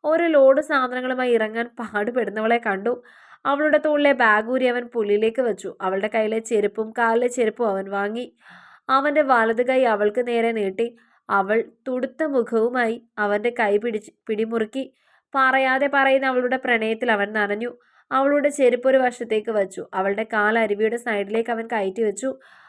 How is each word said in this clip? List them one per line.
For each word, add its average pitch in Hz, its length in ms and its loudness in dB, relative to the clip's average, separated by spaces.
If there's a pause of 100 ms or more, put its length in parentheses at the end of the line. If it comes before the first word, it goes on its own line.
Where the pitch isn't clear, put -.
ഒരു 330 240 2
ലോഡ് 277 340 6
സാധനങ്ങളുമായി 254 720 -2
ഇറങ്ങാൻ 220 320 0 (120)
പാടുപെടുന്നവളെ 220 880 -2
കണ്ടു. 202 260 -2 (520)
അവളുടെ 294 380 2
തോളിലെ 294 280 4 (100)
ബാഗ് 220 300 4
ഊരി 254 160 0
അവൻ 247 200 -2
പുല്ലിലേക്ക് 220 540 0
വെച്ചു. 202 280 -4 (120)
അവളുടെ 196 300 -2
കയ്യിലെ 220 280 0 (100)
ചെരുപ്പും 208 460 0
കാലിലെ 233 400 2
ചെരുപ്പും 226 340 0
അവൻ 196 200 -4
വാങ്ങി. 208 360 -6 (640)
അവന്റെ 285 420 2
വലത് 226 360 2
കൈ 262 140 2 (140)
അവൾക്ക് 208 320 0
നേരെ 233 240 0
നീട്ടി. 214 360 -2 (420)
അവൾ 202 280 2 (260)
തുടുത്ത 254 400 -4 (100)
മുഖവുമായി 233 600 0 (220)
അവന്റെ 208 360 0
കൈ 214 240 0
പിടിച്ച്, 214 340 -6 (140)
പിടിമുറുക്കി. 220 580 -4 (500)
പറയാതെ 262 560 2
പറയുന്ന 269 380 2
അവളുടെ 254 300 0
പ്രണയത്തിൽ 226 540 -2
അവൻ 202 220 0
നനഞ്ഞു. 214 380 -2 (400)
അവളുടെ 277 380 2
ചെരുപ്പ് 254 400 2
ഒരു 262 120 6
വശത്തേക്ക് 226 500 -2
വച്ചു. 190 300 -4 (120)
അവളുടെ 196 380 -2
കാൽ 214 280 0
അരുവിയുടെ 220 380 0
സൈഡിലേക്ക് 226 560 -4
അവൻ 226 140 -6
കയറ്റി 214 360 -4
വെച്ചു. 220 260 -2 (400)